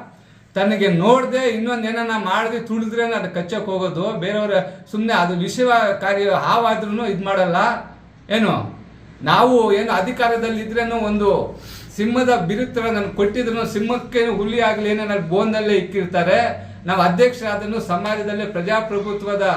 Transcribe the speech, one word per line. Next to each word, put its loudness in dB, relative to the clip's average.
ತನಗೆ 2
ನೋಡ್ದೆ 2
ಇನ್ನೊಂದು -2
ಏನನ್ನ -4
ಮಾಡ್ದೆ -2
ತುಳಿದ್ರೇನೆ -2
ಅದು -4
ಕಚ್ಚಕ್ಕೆ -4
ಹೋಗೋದು. -2
ಬೇರೆಯವ್ರ -2
ಸುಮ್ನೆ -2
ಅದು 0
ವಿಷಕಾರಿ 2
ಹಾವಾದ್ರೂ 0
ಇದ್ -4
ಮಾಡಲ್ಲ. 2
ಏನು 0
ನಾವು 4
ಏನು 0
ಅಧಿಕಾರದಲ್ಲಿ 0
ಇದ್ರೇನು -2
ಒಂದು 0
ಸಿಂಹದ 2
ಬಿರುತ್ತರ -2
ನನ್ಗೆ -2
ಕೊಟ್ಟಿದ್ರು, 0
ಸಿಂಹಕ್ಕೆ -2
ಹುಲಿ 0
ಆಗ್ಲಿ 2
ಏನೋ 0
ನನ್ನ -2
ಬೋನಲ್ಲೇ 0
ಇಕ್ಕಿರ್ತಾರೆ. 0
ನಾವು 0
ಅಧ್ಯಕ್ಷರಾದನ್ನು 2
ಸಮಾಜದಲ್ಲಿ -2
ಪ್ರಜಾಪ್ರಭುತ್ವದ -2